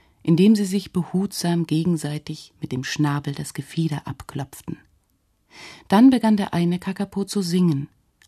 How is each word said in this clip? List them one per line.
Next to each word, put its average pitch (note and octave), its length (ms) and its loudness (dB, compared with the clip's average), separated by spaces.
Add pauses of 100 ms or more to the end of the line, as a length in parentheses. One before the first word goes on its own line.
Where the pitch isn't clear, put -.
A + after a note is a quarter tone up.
(220)
indem F#3 320 6
sie G#3 100 0
sich F#3+ 280 -4
behutsam F3 760 -2
gegenseitig D#3 920 -4
mit - 120 -10
dem C3 120 -4
Schnabel C#3+ 500 -2
das C#3+ 200 -10
Gefieder D3+ 520 -4
abklopften. - 720 -10 (1080)
Dann A#3 220 8
begann A3 260 4
der G3 180 -2
eine F3 240 2
Kakapo G3 460 -6
zu G3+ 180 -4
singen, E3+ 460 0 (400)